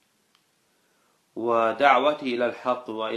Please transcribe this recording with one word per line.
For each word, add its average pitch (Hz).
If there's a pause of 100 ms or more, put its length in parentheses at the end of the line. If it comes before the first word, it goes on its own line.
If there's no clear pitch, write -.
(1400)
və 117 (200)
dəvəti 139
iləl 120 (100)
haqq 123
və 110